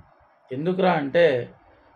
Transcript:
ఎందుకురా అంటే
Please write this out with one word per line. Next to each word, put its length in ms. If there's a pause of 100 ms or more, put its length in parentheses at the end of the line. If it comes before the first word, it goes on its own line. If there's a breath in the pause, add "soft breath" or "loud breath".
(520)
ఎందుకురా 420
అంటే 340 (680 soft breath)